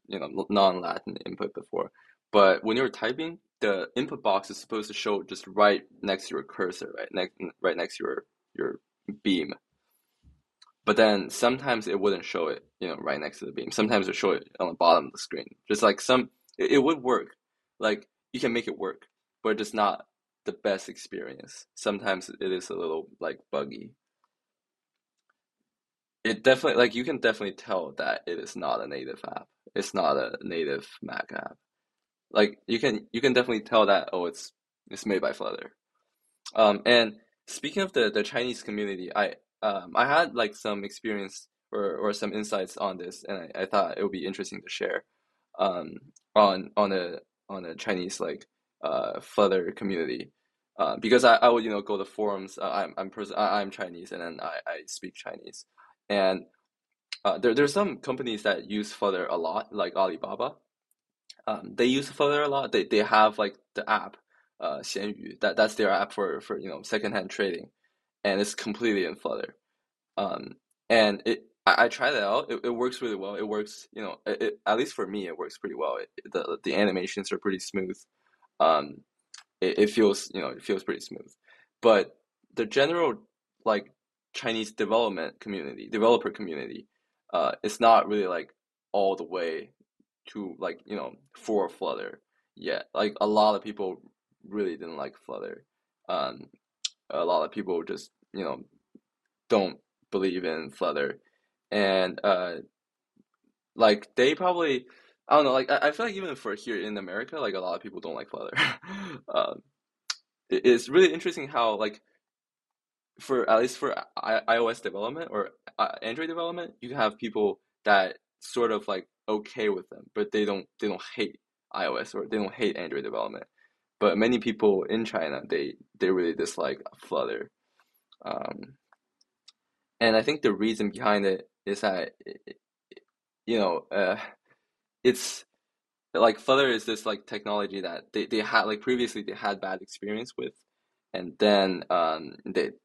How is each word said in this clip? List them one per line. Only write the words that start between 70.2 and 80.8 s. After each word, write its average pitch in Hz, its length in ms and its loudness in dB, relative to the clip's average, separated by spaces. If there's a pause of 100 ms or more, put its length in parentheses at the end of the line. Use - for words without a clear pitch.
and 107 360 6
it, 113 200 -2 (200)
I, 104 200 6
I - 20 6
tried 135 280 0
it 107 80 0
out. 120 280 0
It, 117 140 -4
it 120 40 -2
works 123 320 -2
really 113 140 -2
well. 98 200 -6
It 104 120 -4
works, 104 440 -6
you 110 100 -12
know, 98 240 -8
it, 104 160 -2
it, - 240 -2
at 107 120 4
least 135 180 -2
for 107 100 -4
me, 95 220 -6
it 80 100 -10
works 85 200 -10
pretty - 180 -10
well. 65 220 -4
It, 50 120 -10 (220)
the, 85 320 -4
the 73 120 -2
animations 95 560 0
are 95 80 -4
pretty 95 200 -4
smooth. 95 380 -6 (640)
Um, 73 380 2 (640)
it, - 180 2
it 104 100 6
feels, 104 440 2
you 95 80 -6
know, 67 80 -4
it 62 120 -12
feels 98 220 -2